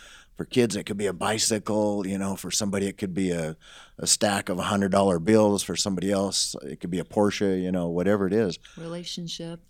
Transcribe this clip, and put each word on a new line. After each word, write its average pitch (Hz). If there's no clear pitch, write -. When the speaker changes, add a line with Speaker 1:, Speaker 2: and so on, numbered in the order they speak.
Speaker 1:
for 82
kids, 117
it 92
could 104
be 101
a 92
bicycle. 104
You 95
know, 98
for 87
somebody, 98
it 98
could 95
be 92
a, 80
a -
stack 101
of 92
hundred 98
dollar 98
bills. 104
For 87
somebody 95
else, 98
it 69
could 90
be 87
a 82
Porsche, 101
you 92
know, 87
whatever 95
it 90
is. 104
Speaker 2:
Relationship. 170